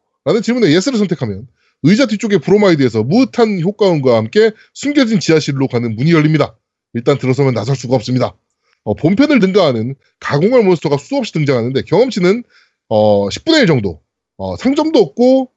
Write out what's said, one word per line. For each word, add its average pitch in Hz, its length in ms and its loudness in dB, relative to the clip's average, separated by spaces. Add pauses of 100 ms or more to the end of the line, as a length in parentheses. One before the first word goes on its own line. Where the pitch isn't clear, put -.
(240)
라는 190 180 0
질문에 226 300 2
예스를 202 260 0
선택하면 135 480 -4 (360)
의자 214 240 4
뒤쪽의 208 340 -2
브로마이드에서 151 640 2
무흐한 220 560 0
효과음과 156 560 0
함께 208 340 2 (240)
숨겨진 262 460 -2
지하실로 143 480 0
가는 120 260 -4
문이 143 180 0
열립니다. 151 440 0 (380)
일단 120 240 0
들어서면 127 360 0
나설 113 220 -4
수가 123 200 -4
없습니다. 123 380 -2 (480)
어, 104 120 -4
본편을 254 440 2
능가하는 151 560 0 (240)
가공할 214 460 0
몬스터가 160 320 0
수없이 - 360 -6
등장하는데 131 500 -2
경험치는, 208 600 0 (460)
어, 104 420 2
십분의 311 320 0
일 214 40 4
정도, 101 340 -2 (360)
어, 95 200 -8
상점도 311 420 -2
없고, 254 580 0